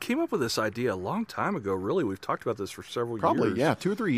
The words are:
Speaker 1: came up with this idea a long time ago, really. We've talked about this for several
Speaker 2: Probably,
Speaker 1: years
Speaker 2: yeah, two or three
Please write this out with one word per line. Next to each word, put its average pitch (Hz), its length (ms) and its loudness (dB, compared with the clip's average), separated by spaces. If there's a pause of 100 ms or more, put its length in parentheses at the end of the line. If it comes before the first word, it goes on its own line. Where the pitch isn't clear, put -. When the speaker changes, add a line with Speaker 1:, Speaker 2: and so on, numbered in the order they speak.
Speaker 1:
came 247 180 0
up 330 140 0
with 196 80 0
this 117 180 0
idea 110 360 0
a - 20 -2
long 139 300 -2
time 165 300 -2
ago, 98 180 -2
really. 120 300 0
We've 98 160 -2
talked - 220 -2
about 113 140 -2
this 98 140 -4
for - 120 -12
several 120 360 -4
Speaker 2:
Probably, 113 320 4
Speaker 1:
years 104 80 0
Speaker 2:
yeah, 120 160 4
two 185 180 0
or - 20 -2
three 185 240 0